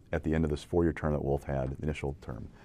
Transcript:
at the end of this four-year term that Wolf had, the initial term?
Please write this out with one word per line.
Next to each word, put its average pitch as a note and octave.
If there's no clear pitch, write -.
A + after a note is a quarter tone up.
at D#2+
the D#2
end D#2+
of D2+
this D2
four-year E2+
term D2+
that C#2+
Wolf C#2
had, C2+
the -
initial D2
term? B1